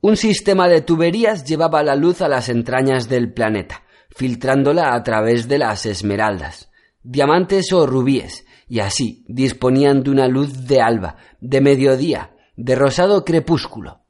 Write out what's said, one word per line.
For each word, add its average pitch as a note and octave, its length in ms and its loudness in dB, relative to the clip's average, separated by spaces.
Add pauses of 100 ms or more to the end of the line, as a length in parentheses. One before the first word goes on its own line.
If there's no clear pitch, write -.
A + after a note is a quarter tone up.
Un G#3 140 4
sistema G3 500 2
de E3+ 140 6
tuberías E3+ 640 0
llevaba D#3 380 0
la D3 120 2
luz E3+ 280 0
a E3 60 0
las B2 200 -2
entrañas B2 640 -2
del B2 240 -2
planeta, G#2+ 480 -4 (260)
filtrándola C3 880 0
a A#2+ 80 -2
través A#2 440 0
de C#3 120 0
las A2 260 -2
esmeraldas, G2+ 880 -4 (320)
diamantes E3+ 720 0
o E3 120 4
rubíes, B2+ 600 -2 (200)
y A#2 140 -6
así G2+ 480 -4
disponían C3 760 2
de C3+ 60 -2
una C3+ 180 2
luz C3 400 -2
de C3 140 2
alba, A2 360 -2 (260)
de C3 180 0
mediodía, C3+ 760 2 (220)
de B2 200 -2
rosado F3+ 500 2
crepúsculo. D#3 840 -4